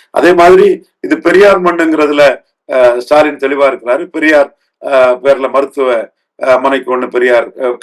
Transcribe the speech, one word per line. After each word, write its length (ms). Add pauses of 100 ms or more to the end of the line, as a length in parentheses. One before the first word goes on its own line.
(120)
அதே 220
மாதிரி 340 (340)
இது 200
பெரியார் 400
மண்ணுங்கிறதுல, 600 (460)
அஹ், 280
ஸ்டாலின் 400
தெளிவா 300
இருக்கிறாரு. 380
பெரியார், 440 (320)
அஹ், 400
பேர்ல 280
மருத்துவ, 400 (500)
அஹ், 220
மனைக்கு 300
ஒண்ணு 160
பெரியார், 500
அஹ், 260